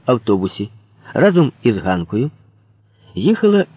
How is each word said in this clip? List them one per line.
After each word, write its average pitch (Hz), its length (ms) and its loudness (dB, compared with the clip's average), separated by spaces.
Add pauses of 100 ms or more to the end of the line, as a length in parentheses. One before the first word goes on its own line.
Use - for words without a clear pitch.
автобусі 104 640 -2 (440)
разом 175 380 2 (120)
із 110 140 2
Ганкою 95 540 -4 (840)
їхала 208 500 0 (120)